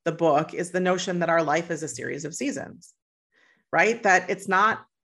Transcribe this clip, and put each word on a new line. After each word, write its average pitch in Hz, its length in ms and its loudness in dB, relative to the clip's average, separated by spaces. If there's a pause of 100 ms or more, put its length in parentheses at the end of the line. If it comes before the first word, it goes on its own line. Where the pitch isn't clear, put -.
the 165 80 -2
book 160 420 2
is 175 180 -6
the 185 80 -2
notion 180 400 0
that 165 100 0
our 165 140 4
life 165 280 0
is 156 120 -6
a 151 40 -8
series 139 380 -8
of 160 100 -10
seasons, - 580 -10 (760)
right? 208 320 2
That 180 260 4
it's 190 180 -6
not, 196 380 2 (180)